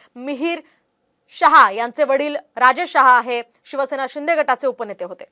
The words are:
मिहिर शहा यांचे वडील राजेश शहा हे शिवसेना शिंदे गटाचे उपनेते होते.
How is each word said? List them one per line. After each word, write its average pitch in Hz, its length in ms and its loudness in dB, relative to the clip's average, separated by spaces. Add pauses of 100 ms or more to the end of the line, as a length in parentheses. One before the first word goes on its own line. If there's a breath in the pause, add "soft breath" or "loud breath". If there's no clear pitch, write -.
(160 soft breath)
मिहिर 285 440 -8 (680)
शहा 285 420 4
यांचे 233 320 -4
वडील 285 320 -2
राजेश 262 580 0
शहा 254 280 6
हे 240 200 -6 (240)
शिवसेना 269 440 -6
शिंदे 302 260 -4
गटाचे 285 320 -2
उपनेते 208 380 -10
होते. 180 260 -18